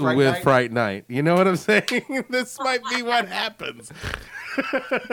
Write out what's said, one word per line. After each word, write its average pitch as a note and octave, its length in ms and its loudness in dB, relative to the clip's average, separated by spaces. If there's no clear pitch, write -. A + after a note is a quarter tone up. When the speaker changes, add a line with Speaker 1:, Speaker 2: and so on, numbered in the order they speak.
Speaker 1:
Fright B2+ 160 2
Speaker 2:
with C#3 160 6
Speaker 1:
Night? F3+ 80 -4
Speaker 2:
Fright B2+ 300 4
Night. G#2+ 360 -2
You B2+ 140 -2
know E3 140 4
what F#3+ 120 6
I'm F#3 80 2
<laughs> - 0 -
saying? A#3 720 0
This B3 320 -4
might B3+ 300 -2
be B3 120 -2
what A#3 240 0
happens. F#3 640 -8
<laughs> C4+ 140 -4